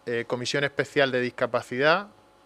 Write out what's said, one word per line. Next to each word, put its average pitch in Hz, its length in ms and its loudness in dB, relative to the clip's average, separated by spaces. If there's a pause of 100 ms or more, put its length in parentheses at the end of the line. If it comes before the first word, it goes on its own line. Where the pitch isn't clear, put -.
eh, 117 200 -2
comisión 127 380 -2
especial 139 480 0
de 127 80 0
discapacidad, 127 880 0 (380)